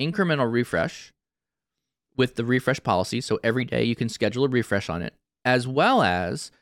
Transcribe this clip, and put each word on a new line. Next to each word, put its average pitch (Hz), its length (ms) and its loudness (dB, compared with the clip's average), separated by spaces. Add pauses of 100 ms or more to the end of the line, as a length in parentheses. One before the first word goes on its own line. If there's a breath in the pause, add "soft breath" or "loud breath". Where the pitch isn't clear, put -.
incremental 151 520 0
refresh 117 640 -2 (1000)
with 127 200 0
the 120 100 -2
refresh 127 360 2
policy. 110 400 0
So - 220 -2
every 117 220 0
day 120 180 0
you 117 120 0
can 117 140 -4
schedule 113 360 -2
a 135 40 0
refresh 110 400 0
on 85 120 -4
it, 65 120 -8 (300)
as 127 240 2
well 185 340 2
as 90 480 0 (120)